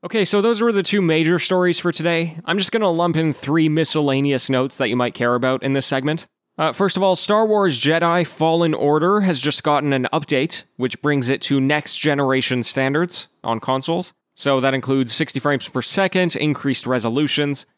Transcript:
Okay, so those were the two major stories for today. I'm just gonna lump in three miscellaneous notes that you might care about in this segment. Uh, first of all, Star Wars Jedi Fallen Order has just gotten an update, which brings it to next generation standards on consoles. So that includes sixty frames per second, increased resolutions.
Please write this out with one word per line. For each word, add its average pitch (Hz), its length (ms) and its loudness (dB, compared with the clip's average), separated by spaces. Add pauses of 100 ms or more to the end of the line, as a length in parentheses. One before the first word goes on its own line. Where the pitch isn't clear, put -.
Okay, 202 200 0
so 202 160 2
those 220 220 2
were 233 80 2
the 202 140 0
two 202 180 0
major 160 380 2
stories 180 400 0
for 175 100 -2
today. 165 540 -2
I'm 170 120 -2
just 190 140 -2
gonna 220 180 0
lump 170 280 2
in 160 160 2
three 156 360 0
miscellaneous 143 800 0
notes 135 280 0
that 131 120 0
you 113 60 0
might 123 180 0
care 120 220 0
about 127 300 0
in 135 80 0
this 135 140 0
segment. 143 420 -4 (280)
Uh, 160 160 0
first 196 240 0
of 185 60 0
all, 190 140 4
Star 214 280 2
Wars 196 360 2
Jedi 165 440 2
Fallen 165 500 0
Order 165 480 2
has 170 180 2
just 147 240 -2
gotten 147 280 2
an 127 200 0
update, 147 500 -2 (140)
which 123 260 -4
brings 143 260 0
it 135 140 0
to 139 180 0
next 147 360 -2
generation 131 680 0
standards 139 640 -2 (160)
on 113 160 -4
consoles. 135 540 -4 (240)
So 135 240 0
that 135 120 2
includes 131 400 0
sixty - 280 -2
frames 143 280 -2
per 127 140 -4
second, 185 540 0
increased 143 500 -2
resolutions. 135 800 -2 (120)